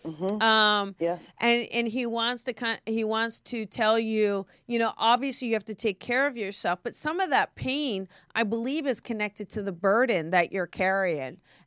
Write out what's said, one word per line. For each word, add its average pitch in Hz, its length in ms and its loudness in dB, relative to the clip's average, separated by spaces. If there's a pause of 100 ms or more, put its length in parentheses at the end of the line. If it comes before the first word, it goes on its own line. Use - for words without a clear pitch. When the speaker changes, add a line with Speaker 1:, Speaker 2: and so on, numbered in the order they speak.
Speaker 1:
Mm-hmm. 185 360 -4
Speaker 2:
Um, 208 580 4
Speaker 1:
Yeah. 170 200 -2 (200)
Speaker 2:
and, 240 320 2
and 233 160 0
he 240 180 -2
wants 233 380 -2
to 247 100 -6
kin-, 226 320 -4
he 220 180 0
wants 220 380 -2
to 220 240 -6
tell 220 340 2
you, 214 460 2 (200)
you 240 140 -2
know, 226 180 2
obviously 247 500 2
you 226 60 0
have 214 120 -2
to 214 100 -8
take 202 240 -2
care 262 280 0
of 262 80 -4
yourself, 196 480 -2
but 233 120 -8
some 320 240 -4
of 370 100 0
that 226 260 2
pain, 262 520 -4 (280)
I 233 80 2
believe, 233 420 -2
is 254 140 -2
connected 208 520 -6
to 214 120 -6
the 196 80 -4
burden 196 600 2
that 180 200 2
you're 180 160 -2
carrying. 180 720 -2 (280)